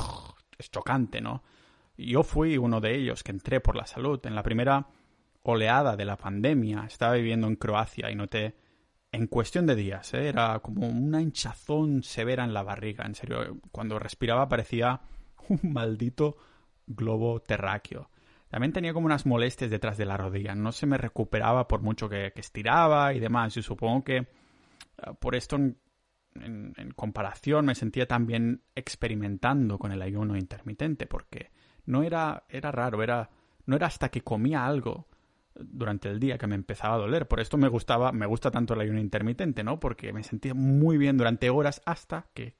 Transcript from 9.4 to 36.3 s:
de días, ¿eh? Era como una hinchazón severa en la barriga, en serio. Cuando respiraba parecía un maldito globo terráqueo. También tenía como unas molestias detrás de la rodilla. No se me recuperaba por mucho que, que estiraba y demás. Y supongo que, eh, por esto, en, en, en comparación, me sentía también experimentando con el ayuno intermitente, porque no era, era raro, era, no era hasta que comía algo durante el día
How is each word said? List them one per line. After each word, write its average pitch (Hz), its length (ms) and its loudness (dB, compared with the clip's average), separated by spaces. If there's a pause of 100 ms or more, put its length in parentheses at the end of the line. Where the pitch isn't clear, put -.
de 143 80 6
días, 98 400 -4
¿eh? 139 140 -2
Era 113 320 2
como 110 280 -4
una 139 320 0
hinchazón 147 840 0
severa 123 420 -2
en 113 100 -2
la 101 80 -2
barriga, 101 420 -6
en 104 100 -8
serio. - 440 -6 (120)
Cuando 107 280 -6
respiraba 117 500 0
parecía 120 540 0 (460)
un 170 260 2
maldito 120 640 0 (480)
globo 113 560 0
terráqueo. 101 680 -4 (380)
También 135 240 0
tenía 165 220 -2
como 165 100 0
unas 160 220 4
molestias 120 440 2
detrás 107 280 -2
de 104 80 0
la 98 100 -4
rodilla. 98 380 -4
No 107 180 -2
se - 140 -2
me 139 100 4
recuperaba 117 720 0
por 104 140 0
mucho 110 260 -2
que, 98 260 -4
que 107 60 -12
estiraba 143 720 4
y 127 80 -2
demás. 113 380 0
Y 110 40 -4
supongo 117 400 0
que, 135 140 0
eh, 123 100 0 (920)
por 123 140 -2
esto, 127 220 -2
en, 139 220 2 (580)
en, 104 420 -12
en 104 140 -12
comparación, 113 760 0
me 127 80 2
sentía 123 340 -2
también 117 540 0 (120)
experimentando 110 1040 -2
con 101 140 -4
el 95 80 -4
ayuno 101 380 -2
intermitente, 110 680 -6
porque - 440 -10 (340)
no 131 180 2
era, 160 460 -2
era 143 240 -8
raro, 120 300 0
era, 117 260 0 (380)
no 131 100 2
era 175 120 2
hasta 135 200 -2
que - 140 -4
comía 123 420 0
algo 139 440 -2 (460)
durante 104 540 -4
el 101 100 -4
día 123 200 0